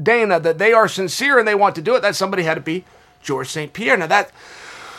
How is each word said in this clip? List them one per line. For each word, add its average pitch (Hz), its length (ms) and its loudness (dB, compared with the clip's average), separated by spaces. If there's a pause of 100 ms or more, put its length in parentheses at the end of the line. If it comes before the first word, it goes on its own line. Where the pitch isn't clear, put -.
Dana 208 380 2
that 160 180 0
they 214 140 4
are 220 160 6
sincere 247 500 0
and 220 80 2
they 214 80 2
want 196 220 2
to 165 60 -8
do 214 120 0
it. 247 80 2
That 202 140 0
somebody 190 260 -2
had 160 120 0
to 160 60 -6
be 160 240 -6 (380)
George 131 240 -6
Saint 151 280 -10
Pierre. 247 220 0
Now 165 120 -4
that, 202 240 0 (680)